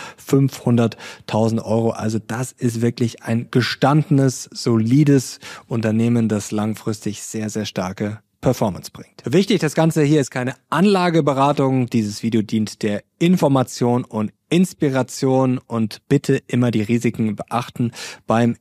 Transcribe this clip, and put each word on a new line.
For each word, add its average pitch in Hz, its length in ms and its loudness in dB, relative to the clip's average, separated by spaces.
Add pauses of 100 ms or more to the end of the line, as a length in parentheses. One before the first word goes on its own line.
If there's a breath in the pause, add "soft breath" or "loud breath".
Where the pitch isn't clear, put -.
(180 loud breath)
fünfhunderttausend 117 1500 0
Euro. 113 280 0
Also 110 320 -4
das 120 280 -8
ist 117 300 -4
wirklich 120 400 -2
ein 113 280 -4
gestandenes, 135 1040 2
solides 127 880 2 (260 loud breath)
Unternehmen, 113 600 0
das 104 220 -4
langfristig 107 720 -6
sehr, 214 260 -8
sehr 110 160 -6
starke 104 540 -6 (240)
Performance 110 480 -2
bringt. - 340 -20
Wichtig, 175 360 2
das 160 140 -2
Ganze 160 280 2
hier 147 180 4
ist 135 100 -4
keine 127 240 -6 (140)
Anlageberatung. 147 1160 2
Dieses 107 360 -2
Video 113 200 0
dient 107 400 -4
der 104 200 -2 (160)
Information 131 840 2
und 107 280 -4 (160)
Inspiration 131 1080 0
und 113 500 -6
bitte 139 400 2
immer 120 240 2
die 110 80 2
Risiken 113 560 0
beachten - 560 -6 (340 loud breath)
beim 117 340 2